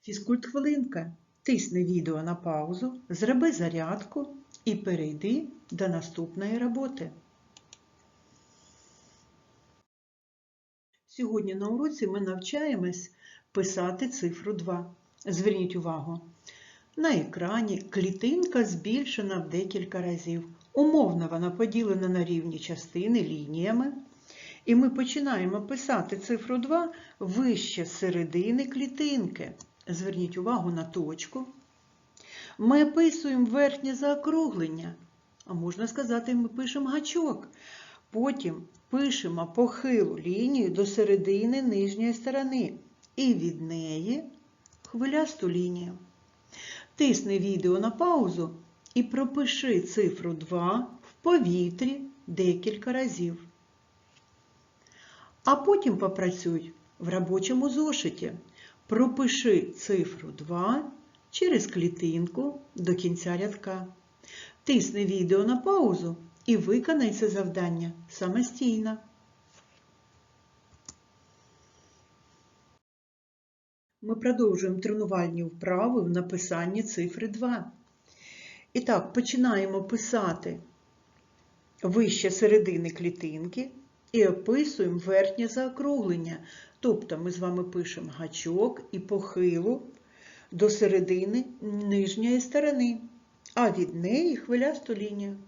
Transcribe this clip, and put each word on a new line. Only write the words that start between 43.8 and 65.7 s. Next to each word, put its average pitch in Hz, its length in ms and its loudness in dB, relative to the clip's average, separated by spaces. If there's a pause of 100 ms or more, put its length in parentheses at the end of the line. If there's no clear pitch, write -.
хвилясту 269 640 0
лінію. 180 480 -4 (1000)
Тисни 208 420 4
відео 180 400 2
на 226 120 0
паузу 214 600 2 (440)
і 247 80 4
пропиши 262 800 0
цифру 170 520 0
два 175 560 -2 (140)
в - 100 -20 (100)
повітрі 247 800 2 (260)
декілька 185 640 0
разів. 175 520 -4 (2000)
А 277 120 6
потім 294 420 4
попрацюй 180 760 0 (260)
в 170 100 -6
робочому 185 600 2
зошиті. 277 640 -2 (560)
Пропиши 240 760 4
цифру 165 720 0
два 180 600 0 (380)
через 349 360 4
клітинку 175 920 -2 (140)
до 180 200 0
кінця 175 420 -2
рядка. 190 500 -6 (760)
Тисни 208 420 2
відео 190 380 4
на 247 120 4
паузу 233 600 2 (300)